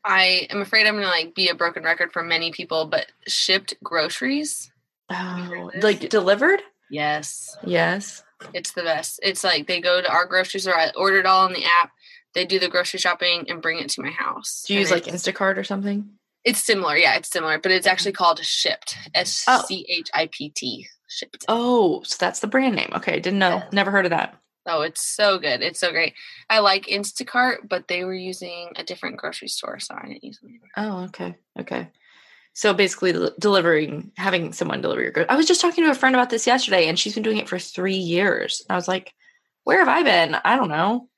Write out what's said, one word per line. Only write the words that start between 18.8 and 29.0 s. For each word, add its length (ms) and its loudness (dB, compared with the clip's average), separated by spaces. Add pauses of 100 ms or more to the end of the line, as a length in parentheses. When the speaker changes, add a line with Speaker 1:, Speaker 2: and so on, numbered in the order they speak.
Speaker 2:
Oh. 160 -20
Speaker 1:
S 320 -2 (220)
C 220 -8
H 240 -6
I 180 0
P 180 -12
T. 380 -8 (220)
Shipt. 380 -14
Speaker 2:
Oh, 560 2
so 160 -6
that's 200 0
the 80 -4
brand 280 2
name. 200 -2
Okay, 240 -2
didn't 200 0
know. 180 4
Speaker 1:
Yes. 160 -8
Speaker 2:
Never 180 2
heard 140 2
of 60 2
that. 240 -2 (320)
Speaker 1:
Oh, 140 0
it's 220 -4
so 360 2
good. 220 -2
It's 180 -4
so 120 0
great. 220 0 (360)
I 100 4
like 260 4
Instacart, 840 -2
but 200 -6
they 160 -2
were 100 -4
using 640 -10
a 80 -10
different 340 -10